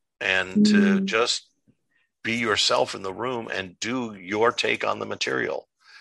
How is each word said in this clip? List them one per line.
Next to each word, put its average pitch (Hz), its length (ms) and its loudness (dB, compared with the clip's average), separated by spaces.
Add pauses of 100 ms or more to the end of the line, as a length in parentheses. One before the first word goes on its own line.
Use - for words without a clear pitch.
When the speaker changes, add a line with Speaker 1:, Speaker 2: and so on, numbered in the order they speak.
(220)
Speaker 1:
and 190 460 2
to 208 100 6 (240)
Speaker 2:
Mm. 190 40 -2
Speaker 1:
just - 440 0 (720)
be 113 140 -4
yourself 117 580 0
in 98 60 -10
the 95 120 -6
room 117 360 -6
and 95 320 -8
do 127 320 -4
your 101 400 0
take 113 320 -2
on 104 140 -2
the 107 60 -6
material, 104 640 -4 (340)